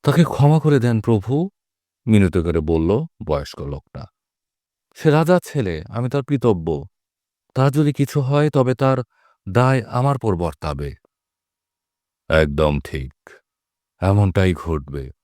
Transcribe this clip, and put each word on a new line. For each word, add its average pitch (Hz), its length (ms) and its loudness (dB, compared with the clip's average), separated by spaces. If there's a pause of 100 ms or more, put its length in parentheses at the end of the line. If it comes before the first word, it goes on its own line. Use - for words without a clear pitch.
"তাকে 147 200 4
ক্ষমা 147 360 4
করে 147 200 2
দেন 120 200 0
প্রভু," 110 320 0 (720)
মিনতি 98 360 4
করে 82 180 0
বলল 80 300 0 (340)
বয়স্ক 73 360 -6
লোকটা। 71 420 -12 (960)
"সে - 120 0
রাজার 160 300 2
ছেলে, 104 340 -6 (140)
আমি 120 200 -6
তার 139 160 -4
পিতব্য। 107 440 0 (880)
তার 135 160 2
যদি 147 200 0
কিছু 139 280 -2
হয়, 143 300 0
তবে 131 240 2
তার 135 240 0 (480)
দায় 123 420 2
আমার 135 300 -2
পর 110 180 -2
বর্তাবে।" 76 540 -6 (1400)
"একদম 76 420 2 (120)
ঠিক, 65 300 -10 (880)
এমনটাই 98 520 2
ঘটবে" 71 500 -6 (200)